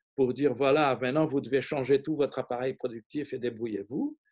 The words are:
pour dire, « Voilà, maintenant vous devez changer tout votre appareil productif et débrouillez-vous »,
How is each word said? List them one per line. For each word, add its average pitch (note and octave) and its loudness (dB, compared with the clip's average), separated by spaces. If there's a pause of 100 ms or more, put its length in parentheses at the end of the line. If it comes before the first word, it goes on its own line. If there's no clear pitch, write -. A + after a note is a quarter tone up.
(160)
pour B2 2
dire, « C#3 2
Voilà, C#3 4
maintenant C#3 2
vous C#3+ 0
devez A#2+ 0
changer C#3 2
tout D#3 -4
votre C#3+ 0
appareil B2+ -4
productif B2 -8
et B2+ -8
débrouillez-vous », A#2 -4 (140)